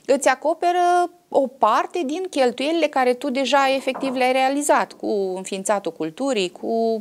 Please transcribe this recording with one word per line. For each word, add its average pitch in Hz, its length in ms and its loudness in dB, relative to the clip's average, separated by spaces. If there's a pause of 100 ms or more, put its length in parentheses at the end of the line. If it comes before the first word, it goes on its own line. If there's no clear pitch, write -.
Îți 277 220 2
acoperă 349 800 2 (180)
o 277 180 0
parte 294 580 0
din 311 260 -4
cheltuielile 294 560 0
care 262 280 0
tu 277 160 -4
deja 269 460 2
efectiv 262 380 -4
le-ai 254 180 2
realizat, 262 600 2
cu 202 440 -4
înființatul 190 560 -4
culturii, 180 580 -2
cu, - 160 -12 (340)